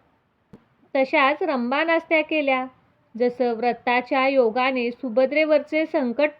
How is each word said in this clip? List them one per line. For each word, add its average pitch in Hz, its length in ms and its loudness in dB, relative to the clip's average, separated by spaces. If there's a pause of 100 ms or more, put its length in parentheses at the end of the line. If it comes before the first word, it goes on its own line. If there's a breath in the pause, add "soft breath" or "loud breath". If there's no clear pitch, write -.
(960)
तशाच 277 460 2
रंबा 277 420 -2
नाचत्या 330 400 0
केल्या. 277 420 -2 (520)
जसं 247 360 0
व्रताच्या 247 760 -2
योगाने 254 640 0
सुभद्रेवरचे 285 960 0
संकट 285 440 -2 (100)